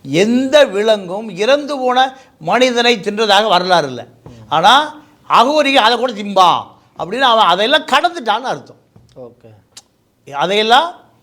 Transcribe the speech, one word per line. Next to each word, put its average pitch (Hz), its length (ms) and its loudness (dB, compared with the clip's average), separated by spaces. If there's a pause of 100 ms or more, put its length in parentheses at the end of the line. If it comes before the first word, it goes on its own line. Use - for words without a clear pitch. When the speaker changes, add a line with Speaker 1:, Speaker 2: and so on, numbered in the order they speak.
Speaker 1:
எந்த 247 640 0
விலங்கும் 202 720 -4
இறந்து 277 420 -2
போன 254 380 -2 (220)
மனிதனை 240 580 0
தின்றதாக 208 520 0
வரலாறு 180 380 2
இல்லை. 123 180 -10 (440)
ஆனா 240 520 2 (220)
அகோரிகள் 269 600 2
அதை 233 160 2
கூட 247 140 -4
திம்பா 190 500 0 (360)
அப்படின்னு 190 220 -8
அவன் 226 240 2
அதையெல்லாம் 220 420 0
கடந்துட்டான்னு 254 600 -2
அர்த்தம். 151 280 -10 (400)
Speaker 2:
ஓகே. - 1120 -20
Speaker 1:
அதையெல்லாம் 214 640 0 (280)